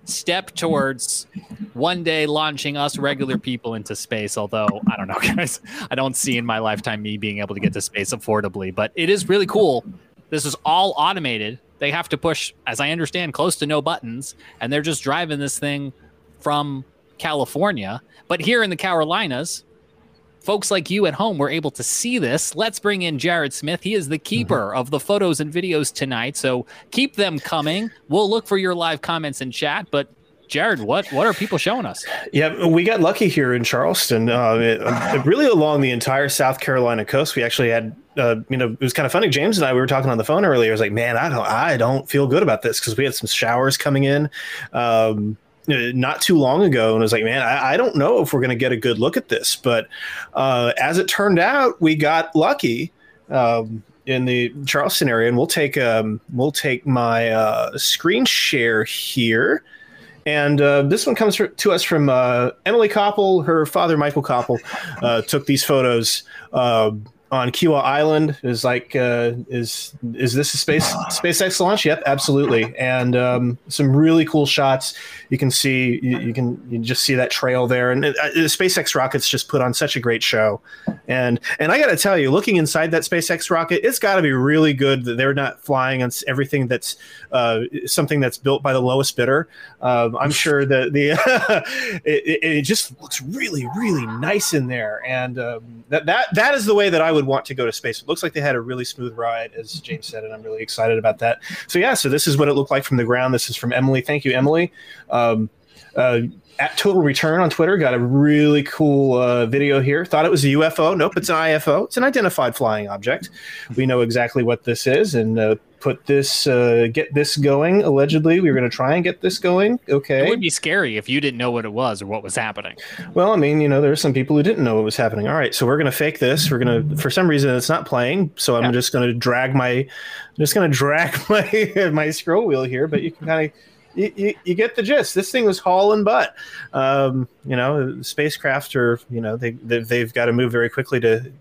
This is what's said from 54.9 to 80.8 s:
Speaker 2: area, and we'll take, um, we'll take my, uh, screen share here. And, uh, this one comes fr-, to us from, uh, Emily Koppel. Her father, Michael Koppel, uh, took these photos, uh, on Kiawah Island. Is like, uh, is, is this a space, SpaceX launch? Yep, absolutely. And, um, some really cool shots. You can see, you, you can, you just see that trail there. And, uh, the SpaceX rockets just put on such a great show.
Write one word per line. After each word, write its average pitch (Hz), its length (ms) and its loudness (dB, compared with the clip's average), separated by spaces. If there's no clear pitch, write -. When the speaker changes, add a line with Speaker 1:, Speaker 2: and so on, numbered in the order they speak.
Speaker 2:
area, 117 200 2
and 123 100 2
we'll 139 80 2
take, 147 320 -2
um, 110 420 0
we'll 135 180 0
take 131 340 -4
my, 117 440 0
uh, 110 480 0
screen 214 480 0
share 117 580 0
here. 120 800 -2
And, 147 360 2
uh, 143 220 4
this 143 220 0
one 240 120 0
comes 214 180 2
fr-, 202 120 0
to - 260 -2
us 170 100 0
from, 147 260 2
uh, 123 420 2
Emily 214 240 2
Koppel. 202 560 2
Her 156 220 2
father, 165 300 0
Michael 147 260 0
Koppel, 120 360 0
uh, 117 200 2
took 143 240 -2
these 139 180 0
photos, 123 580 0
uh, 113 400 2
on 127 180 0
Kiawah 151 320 2
Island. 151 600 2
Is 120 200 -4
like, 123 320 -2
uh, 120 380 0
is, 120 460 -8
is 120 200 -2
this 143 180 0
a 139 60 -4
space, - 340 0
SpaceX 180 520 -2
launch? 196 260 2
Yep, 156 180 2
absolutely. 135 720 2
And, 127 400 0
um, 123 420 0
some 139 280 2
really 160 300 6
cool 151 180 2
shots. 135 480 0
You 135 80 0
can 135 120 2
see, 127 520 0
you, 123 160 0
you 117 160 -4
can, 123 360 -2
you 117 80 -4
just 117 240 -2
see 135 120 0
that 127 160 0
trail 127 360 0
there. 123 240 2
And, 135 140 0
uh, 143 80 2
the 170 60 2
SpaceX 180 440 0
rockets 131 320 0
just - 220 -2
put 135 140 0
on 123 100 0
such - 240 -2
a 127 40 -4
great 117 220 0
show. 110 380 0